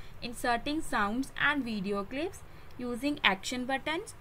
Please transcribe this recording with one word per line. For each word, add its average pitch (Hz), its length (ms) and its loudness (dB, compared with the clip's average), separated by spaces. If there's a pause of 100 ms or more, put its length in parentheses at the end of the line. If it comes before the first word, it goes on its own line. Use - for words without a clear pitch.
(220)
inserting 240 600 0
sounds 233 580 2
and 285 240 4
video 202 400 0
clips, 294 360 -4 (380)
using 247 460 -2
action 254 420 4
buttons, 302 560 0